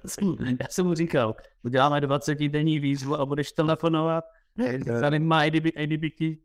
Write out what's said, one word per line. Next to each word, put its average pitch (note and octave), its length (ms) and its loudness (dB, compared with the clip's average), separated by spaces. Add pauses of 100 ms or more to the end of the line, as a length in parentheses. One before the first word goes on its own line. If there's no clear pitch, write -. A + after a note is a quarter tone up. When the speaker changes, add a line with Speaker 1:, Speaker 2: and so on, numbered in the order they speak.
(600)
Speaker 1:
Já - 100 -8
jsem F#3 160 0
mu F3 80 2
říkal, D#3 420 0 (280)
uděláme C3+ 380 2
dvacetidenní D3 760 0
výzvu C#3 360 -2
a C#3+ 100 -2
budeš C#3+ 260 -4
telefonovat. D#3+ 720 0 (320)
Speaker 2:
Ne, A3+ 220 -2
ne. A#2+ 240 -2
Speaker 1:
Tady D3 180 2
má D#3+ 200 2
A D3+ 100 4
D D#3 100 0
B, D#3 160 0
A D3+ 100 -4
D D3+ 120 -2
B D#3 120 -4
ti D#3+ 360 -4